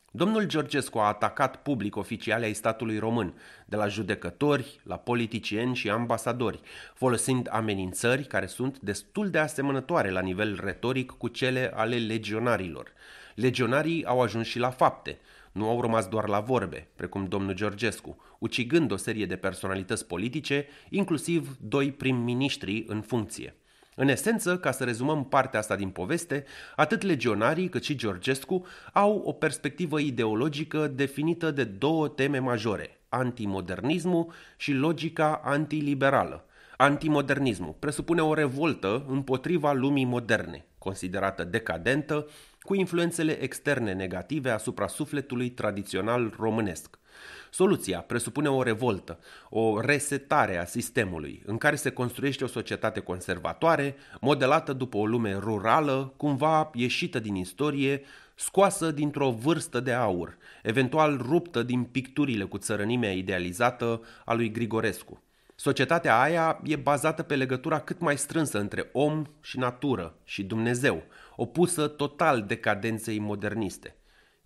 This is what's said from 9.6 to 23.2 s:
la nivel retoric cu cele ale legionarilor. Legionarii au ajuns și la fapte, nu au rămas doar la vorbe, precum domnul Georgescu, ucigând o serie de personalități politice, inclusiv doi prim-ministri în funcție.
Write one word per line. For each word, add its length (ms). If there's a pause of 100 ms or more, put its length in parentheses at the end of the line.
la 100
nivel 440
retoric 460
cu 180
cele 460
ale 220
legionarilor. 960 (420)
Legionarii 720
au 160
ajuns 260
și 120
la 120
fapte, 480 (340)
nu 160
au 120
rămas 280
doar 200
la 120
vorbe, 560
precum 280
domnul 300
Georgescu, 640 (220)
ucigând 520
o 60
serie 300
de 100
personalități 720
politice, 600 (220)
inclusiv 720
doi 320
prim-ministri 960
în 120
funcție. 560 (420)